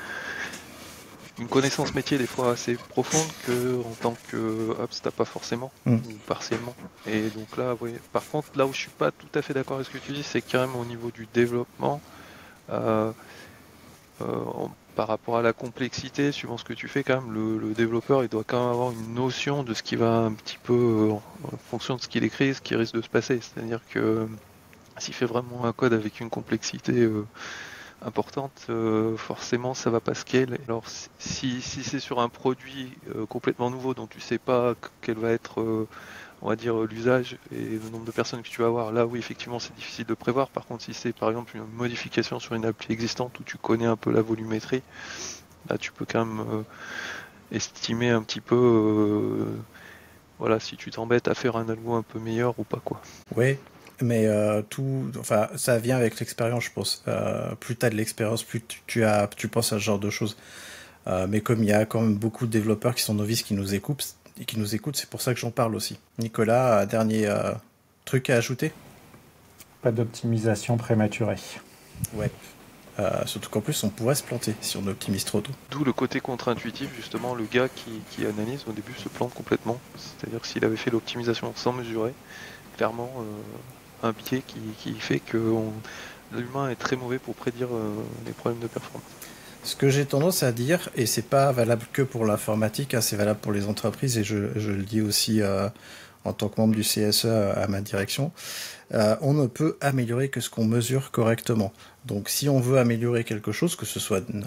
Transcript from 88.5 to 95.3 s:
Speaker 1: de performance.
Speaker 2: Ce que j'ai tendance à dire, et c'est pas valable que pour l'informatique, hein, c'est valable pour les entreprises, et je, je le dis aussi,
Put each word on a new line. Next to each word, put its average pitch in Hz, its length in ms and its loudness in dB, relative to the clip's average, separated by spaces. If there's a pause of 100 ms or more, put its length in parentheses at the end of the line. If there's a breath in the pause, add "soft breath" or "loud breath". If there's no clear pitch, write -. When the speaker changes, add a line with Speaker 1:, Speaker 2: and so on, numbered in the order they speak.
Speaker 1:
de 117 80 -4
performance. - 340 -10 (640 loud breath)
Speaker 2:
Ce - 100 -4
que 139 160 6
j'ai 139 160 4
tendance 156 380 4
à 123 80 4
dire, 127 420 2
et - 100 2
c'est - 240 0
pas 139 220 6
valable 117 320 4 (100)
que 139 100 2
pour 120 220 0
l'informatique, 107 680 2
hein, 120 60 2
c'est 107 160 0
valable 104 240 2
pour 110 100 -2
les 101 160 0
entreprises, 110 500 0
et 110 60 4
je, 101 340 0
je 104 140 0
le 98 140 0
dis 107 160 0
aussi, 107 420 4